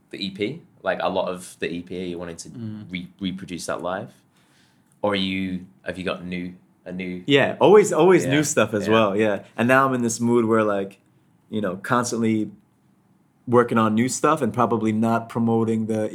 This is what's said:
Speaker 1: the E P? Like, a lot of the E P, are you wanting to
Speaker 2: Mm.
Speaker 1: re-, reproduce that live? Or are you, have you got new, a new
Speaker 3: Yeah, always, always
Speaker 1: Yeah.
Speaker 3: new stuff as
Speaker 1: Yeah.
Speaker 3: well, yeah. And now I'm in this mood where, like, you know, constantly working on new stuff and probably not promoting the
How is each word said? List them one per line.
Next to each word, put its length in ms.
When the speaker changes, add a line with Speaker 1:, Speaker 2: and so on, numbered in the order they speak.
Speaker 1:
the 140
E 60
P? 320
Like, 200
a 60
lot 200
of 320
the 120
E 100
P, 200
are 40
you 120
wanting 180
to 140
Speaker 2:
Mm. 400
Speaker 1:
re-, 180
reproduce 460
that 160
live? 300
Or 100
are 40
you, 500
have 160
you 60
got 200
new, 300
a 80
new 340
Speaker 3:
Yeah, 340
always, 320
always 320
Speaker 1:
Yeah. 80
Speaker 3:
new 120
stuff 300
as 120
Speaker 1:
Yeah. 60
Speaker 3:
well, 240
yeah. 240
And 120
now 180
I'm 80
in 80
this 180
mood 240
where, 200
like, 360
you 100
know, 160
constantly 760
working 320
on 160
new 140
stuff 320
and 140
probably 380
not 360
promoting 580
the 280